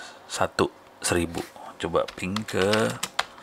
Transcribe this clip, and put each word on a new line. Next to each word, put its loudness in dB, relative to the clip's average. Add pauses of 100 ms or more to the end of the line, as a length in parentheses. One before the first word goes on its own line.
(300)
satu 2 (320)
seribu. 2 (380)
Coba 2
ping -4 (100)
ke 0 (800)